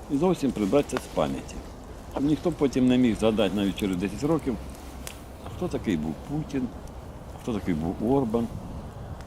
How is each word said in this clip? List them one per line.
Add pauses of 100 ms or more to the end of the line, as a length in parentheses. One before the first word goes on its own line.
(120)
І
зовсім
прибратися
з
пам'яті. (560)
Щоб
ніхто
потім
не
міг
згадати
навіть
через
десять
років, (920)
а
хто
такий
був (160)
Путін, (680)
а
хто
такий
був
Орбан, (800)